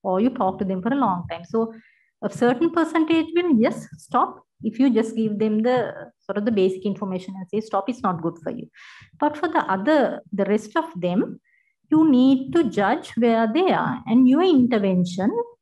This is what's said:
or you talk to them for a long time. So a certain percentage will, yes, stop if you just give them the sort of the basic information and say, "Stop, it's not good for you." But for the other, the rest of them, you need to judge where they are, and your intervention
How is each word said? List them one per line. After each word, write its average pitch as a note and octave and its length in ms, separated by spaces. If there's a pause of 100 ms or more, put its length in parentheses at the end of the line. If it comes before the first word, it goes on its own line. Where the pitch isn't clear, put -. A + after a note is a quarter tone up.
or F#3+ 180
you B3+ 80
talk A3 300
to G3+ 60
them F#3 180
for A#3 100
a C#4 120
long F3+ 260
time. E3 140
So A3+ 280 (480)
a G3+ 80
certain B3 420
percentage D#4+ 640
will, F4 180 (140)
yes, - 220 (100)
stop - 460 (180)
if G#3+ 160
you C4+ 120
just A3 260
give G#3+ 240
them G#3+ 240
the B3 560
sort G3 180
of G#3 80
the B3+ 60
basic F#3 340
information F#3+ 520
and F#3 120
say, G#3+ 120
"Stop, G#3 280
it's A#3+ 140
not F3 180
good E3 220
for - 80
you." - 160 (520)
But D4 180
for F4 100
the E4 240
other, A3+ 500 (100)
the G3 140
rest G#3+ 300
of D#4+ 100 (220)
them, - 320 (520)
you D#4 180
need C4 440
to E4+ 100 (140)
judge G#3 340 (120)
where A3+ 220 (100)
they F4+ 160
are, D#3+ 360
and B3 200
your C#4+ 140
intervention G3+ 880 (320)